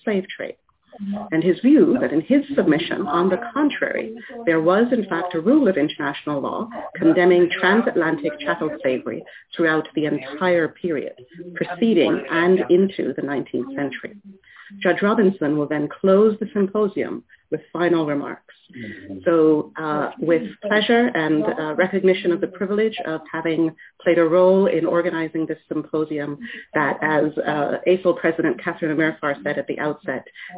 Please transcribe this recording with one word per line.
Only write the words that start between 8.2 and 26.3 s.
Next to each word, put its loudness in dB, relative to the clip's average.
chattel -4
slavery -4
throughout 0
the 0
entire -2
period, -6
preceding 2
and 4
into 2
the -6
nineteenth -6
century. -8
Judge 0
Robinson 2
will -2
then -4
close 4
the -6
symposium -2
with -4
final 0
remarks. -8
So, 4
uh, -4
with 2
pleasure 2
and, 0
uh, -4
recognition 2
of -2
the -2
privilege -4
of -6
having -2
played 4
a 4
role 6
in 0
organizing -2
this -6
symposium -4